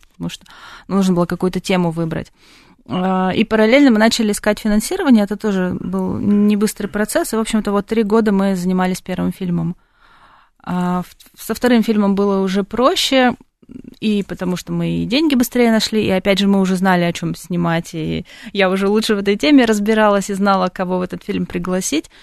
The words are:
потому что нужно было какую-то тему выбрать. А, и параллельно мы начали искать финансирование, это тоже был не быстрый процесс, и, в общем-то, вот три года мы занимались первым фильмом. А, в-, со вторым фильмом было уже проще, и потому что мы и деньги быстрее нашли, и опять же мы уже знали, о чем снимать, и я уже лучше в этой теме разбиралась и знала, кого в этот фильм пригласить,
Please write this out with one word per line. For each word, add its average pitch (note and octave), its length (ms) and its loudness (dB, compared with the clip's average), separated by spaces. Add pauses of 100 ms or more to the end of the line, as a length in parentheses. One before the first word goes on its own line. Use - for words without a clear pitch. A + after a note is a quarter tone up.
(120)
потому E3+ 160 -10
что - 160 -12 (440)
нужно F#3 260 2
было F3 100 2
какую-то F3+ 360 -4
тему F3+ 300 0
выбрать. E3 420 -6 (560)
А, F#3 460 0
и G#3+ 100 2
параллельно A3+ 460 4
мы G#3+ 80 4
начали A3 340 2
искать G#3 260 -2
финансирование, A3 640 2
это G#3 140 -4
тоже F#3 420 -2
был F#3 380 -4
не G#3 380 2
быстрый G#3 320 -2
процесс, D4+ 440 -2
и, A3 40 -2
в A3+ 40 0
общем-то, G#3+ 320 -2
вот G3+ 140 0
три A3+ 160 0
года G#3+ 280 2
мы G3 260 2
занимались F#3 440 -2
первым F3+ 320 -4
фильмом. F3 420 -4 (880)
А, F3+ 400 -4
в-, - 400 -20
со A3 120 -6
вторым A#3+ 280 2
фильмом G#3 320 2
было G3 280 0
уже G3 200 0
проще, B3+ 720 0 (640)
и G#3 240 0
потому F3+ 340 -6
что - 160 -10
мы E3+ 160 -2 (140)
и E3+ 40 -2
деньги C#4+ 280 0
быстрее A#3+ 380 2
нашли, G#3+ 340 0
и F#3+ 40 0
опять F#3+ 280 2
же G3+ 80 0
мы G3 140 4
уже F#3+ 160 0
знали, F3+ 260 2
о E3+ 100 0
чем E3 220 -6
снимать, E3+ 600 -4
и D#3+ 300 -6 (280)
я F#3+ 180 0
уже G3 160 0
лучше G#3+ 300 2
в - 20 -4
этой G3+ 180 0
теме C#4 280 6
разбиралась G#3 640 2
и G3+ 40 -4
знала, F#3+ 340 0
кого F#3 300 -4
в F3+ 40 -2
этот F3+ 220 -8
фильм F3+ 220 -4
пригласить, F#3 600 -4 (140)